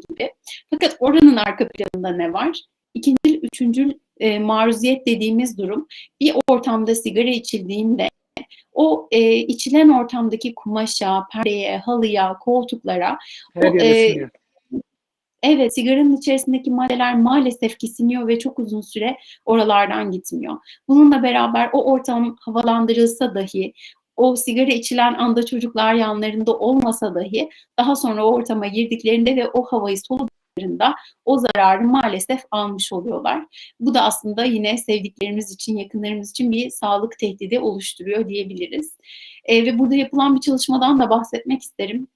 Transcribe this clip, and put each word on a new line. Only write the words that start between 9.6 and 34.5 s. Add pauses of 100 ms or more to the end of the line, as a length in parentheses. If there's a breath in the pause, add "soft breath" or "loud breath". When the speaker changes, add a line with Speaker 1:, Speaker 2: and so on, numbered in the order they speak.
Speaker 1:
ortamdaki
kumaşa, (100)
perdeye,
halıya,
koltuklara, (360 loud breath)
Speaker 2:
Her
Speaker 1:
o,
Speaker 2:
yere
Speaker 1:
eee,
Speaker 2:
siniyor. (1160)
Speaker 1:
Evet,
sigaranın
içerisindeki
maddeler
maalesef
ki
siniyor
ve
çok
uzun
süre (280 loud breath)
oralardan
gitmiyor. (300 loud breath)
Bununla
beraber
o
ortam
havalandırılsa
dahi, (420 loud breath)
o
sigara
içilen
anda
çocuklar
yanlarında
olmasa
dahi (300 soft breath)
daha
sonra
o
ortama
girdiklerinde
ve
o
havayı
soluduklarında (300 loud breath)
o
zararı
maalesef (120)
almış
oluyorlar. (340 loud breath)
Bu
da
aslında
yine